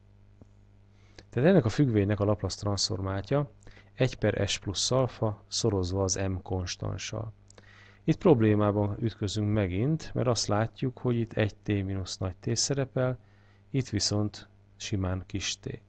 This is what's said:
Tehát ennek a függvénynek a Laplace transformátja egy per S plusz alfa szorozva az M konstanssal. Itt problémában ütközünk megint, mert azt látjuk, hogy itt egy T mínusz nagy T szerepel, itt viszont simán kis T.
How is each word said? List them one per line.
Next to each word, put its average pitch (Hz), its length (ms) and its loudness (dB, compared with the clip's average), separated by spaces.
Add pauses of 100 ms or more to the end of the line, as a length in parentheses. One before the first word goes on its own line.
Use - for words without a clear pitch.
(1300)
Tehát 127 180 2
ennek 185 160 6
a 117 40 2
függvénynek 107 520 2
a 101 40 2
Laplace 98 340 0
transformátja 101 920 -2 (440)
egy - 240 0
per 101 300 0
S - 100 -2
plusz - 320 -4
alfa 120 580 0
szorozva 98 540 0
az 95 120 0
M 95 280 -2
konstanssal. 101 880 -6 (720)
Itt 160 140 2
problémában 104 840 4
ütközünk 104 520 -2
megint, 107 600 0
mert 120 120 0
azt 117 200 0
látjuk, 113 520 -2
hogy 123 180 0
itt 113 160 -2
egy 110 240 0
T - 100 -12
mínusz 98 520 -2
nagy 95 180 -4
T 117 200 -4
szerepel, 131 600 -2 (560)
itt 131 140 0
viszont 104 600 -2 (280)
simán 92 500 -4
kis - 320 -6
T. - 300 -10